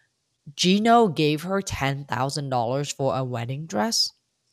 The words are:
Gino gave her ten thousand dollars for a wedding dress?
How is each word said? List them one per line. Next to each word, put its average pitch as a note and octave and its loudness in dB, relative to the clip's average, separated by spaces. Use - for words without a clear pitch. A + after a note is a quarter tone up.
Gino A3 6
gave D3+ 0
her F#3+ -2
ten C#3 -4
thousand C#3 -4
dollars B2+ -2
for C3 0
a C3+ -2
wedding B2 -6
dress? G#3 -2